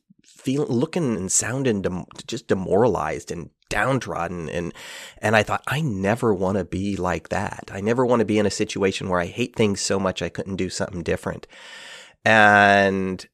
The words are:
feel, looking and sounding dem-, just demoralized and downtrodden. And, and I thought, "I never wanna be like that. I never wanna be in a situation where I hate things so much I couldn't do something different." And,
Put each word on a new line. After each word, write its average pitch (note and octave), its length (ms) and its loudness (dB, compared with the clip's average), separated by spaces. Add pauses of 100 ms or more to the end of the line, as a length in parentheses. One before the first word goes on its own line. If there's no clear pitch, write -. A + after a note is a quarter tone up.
(240)
feel, - 440 -4
looking B2+ 500 0
and F#2 120 -4
sounding A2+ 520 0
dem-, F2+ 240 -4 (200)
just - 220 -10
demoralized F2+ 840 0
and E2+ 180 -10 (180)
downtrodden. F2+ 840 -2
And, E2+ 240 -6 (460)
and G#2+ 160 2
I G#2 80 6
thought, G2+ 240 -4
"I C#3 140 -2
never G#2+ 520 0
wanna F#2+ 320 0
be F#2+ 300 -4
like F2 340 -4
that. F#2+ 420 -6
I G2 100 -8
never A#2+ 220 0
wanna A#2 220 4
be G#2+ 140 2
in G2+ 80 4
a - 20 0
situation G2 600 -2
where F2+ 100 0
I F2 80 -2
hate A#2 280 -6
things G2+ 240 2
so G2 200 0
much F#2+ 240 -2
I E2+ 60 -4
couldn't - 260 -8
do F2+ 140 -2
something F2 340 -6
different." E2+ 420 -4 (800)
And, G2+ 1080 6